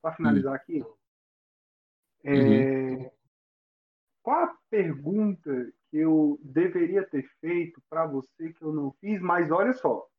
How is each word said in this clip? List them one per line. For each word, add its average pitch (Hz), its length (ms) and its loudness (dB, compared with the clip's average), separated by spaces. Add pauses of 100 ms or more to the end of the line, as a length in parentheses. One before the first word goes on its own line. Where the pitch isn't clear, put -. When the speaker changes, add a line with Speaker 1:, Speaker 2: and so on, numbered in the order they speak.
Speaker 1:
pra 160 140 -2
finalizar 147 360 2
Speaker 2:
Hum. 135 40 -6
Speaker 1:
aqui, 147 280 -6 (1400)
é, 143 100 0
Speaker 2:
Uhum. 135 760 2 (1120)
Speaker 1:
qual 320 220 2
a - 140 -8 (100)
pergunta 160 1040 -2 (160)
que 156 100 -6
eu 156 440 4
deveria 175 680 0
ter 135 140 -4 (180)
feito 170 480 -4
pra 160 180 -2
você 151 460 -8
que 165 100 -20
eu 156 100 -6
não 143 280 -4
fiz? 202 200 -4
Mas 175 300 0
olha 202 240 2
só. 117 340 -2 (100)